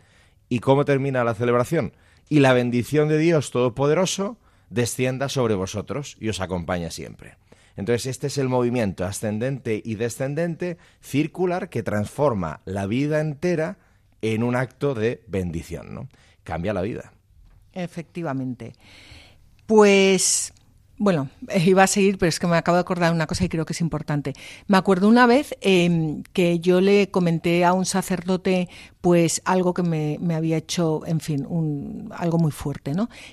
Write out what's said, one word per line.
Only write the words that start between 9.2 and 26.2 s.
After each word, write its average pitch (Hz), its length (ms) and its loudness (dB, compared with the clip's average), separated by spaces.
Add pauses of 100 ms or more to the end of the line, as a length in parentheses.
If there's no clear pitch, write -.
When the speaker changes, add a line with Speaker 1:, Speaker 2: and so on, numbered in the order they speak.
Speaker 1:
y 113 120 -6
descendente, 147 800 -6 (220)
circular, 175 720 -2
que 113 140 -4
transforma 104 800 -2
la 98 200 -6
vida 143 360 -2
entera 156 560 -4 (440)
en 110 220 0
un 123 120 0
acto 131 380 -2
de 117 340 -2
bendición, 82 680 -6
¿no? 131 140 -14 (340)
Cambia 85 300 -4
la 92 80 -2
vida. - 320 -8 (580)
Speaker 2:
Efectivamente. 147 1040 -8 (920)
Pues, 196 880 4 (440)
bueno, 165 320 0 (180)
eh, 185 180 0
iba 190 180 6
a 190 40 6
seguir, 196 300 2
pero 185 100 2
es 156 120 -2
que 185 60 -4
me 170 120 2
acabo 175 180 2
de 180 60 4
acordar 175 320 0
una 160 120 0
cosa 180 200 -2
y 170 40 0
creo 160 160 -4
que 170 80 -6
es - 80 -6
importante. 151 520 -4 (340)
Me 196 100 4
acuerdo 190 300 4
una 247 180 8
vez, 247 360 2
em, 175 600 2 (120)